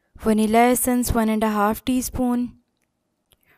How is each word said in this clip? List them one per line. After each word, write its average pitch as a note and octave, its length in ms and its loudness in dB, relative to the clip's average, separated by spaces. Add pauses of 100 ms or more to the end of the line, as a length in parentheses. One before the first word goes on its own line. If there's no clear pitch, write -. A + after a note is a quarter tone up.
(160)
वनीला A3 480 2
एसेंस B3 480 0
वन A3 160 0
एंड A3 180 0
हाफ G#3 400 -2
टीस्पून B3 600 -2 (1080)